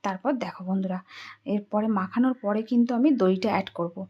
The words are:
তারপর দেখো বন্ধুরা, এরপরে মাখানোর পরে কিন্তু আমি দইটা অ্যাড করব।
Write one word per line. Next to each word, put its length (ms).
তারপর 300
দেখো 300
বন্ধুরা, 380
এরপরে 420
মাখানোর 460
পরে 280
কিন্তু 340
আমি 160
দইটা 380
অ্যাড 200
করব। 400